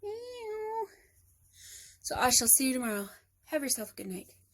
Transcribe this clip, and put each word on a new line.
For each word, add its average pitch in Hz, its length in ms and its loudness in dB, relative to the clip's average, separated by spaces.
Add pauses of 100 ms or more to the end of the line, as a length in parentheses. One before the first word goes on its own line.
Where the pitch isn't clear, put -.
Meow. 440 840 -6 (1120)
So - 160 -6
I 247 120 4
shall 240 180 6
see 262 200 6
you 262 60 2
tomorrow. 214 360 -2 (360)
Have 302 180 -2
yourself 226 280 -2
a - 40 -20
good 196 120 -10
night. 185 200 -8 (260)